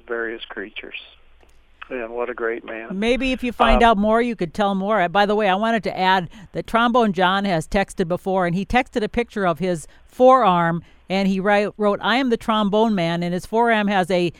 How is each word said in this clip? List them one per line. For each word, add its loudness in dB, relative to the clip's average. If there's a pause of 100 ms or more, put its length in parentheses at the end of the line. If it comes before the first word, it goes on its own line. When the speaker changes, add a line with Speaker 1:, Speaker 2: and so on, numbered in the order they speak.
Speaker 1:
various -6
creatures. -14 (920)
And -8
what -4
a -6
great -6
man. -12
Speaker 2:
Maybe -2
if -8
you -4
find 4
Speaker 1:
Uh, 8
Speaker 2:
out 4
more, 2
you -4
could -6
tell 0
more. 0
Uh, 0
by 2
the 0
way, 2
I 2
wanted -2
to -6
add 2 (240)
that -8
Trombone 2
John 2
has -2
texted -2
before, -2
and -2
he -4
texted -2
a -2
picture -4
of 0
his -4 (200)
forearm, 4 (280)
and 0
he 0
wri-, 2
wrote, 0
"I 0
am 0
the 2
trombone 0
man," -2
and -4
his -6
forearm 2
has 0
a, 0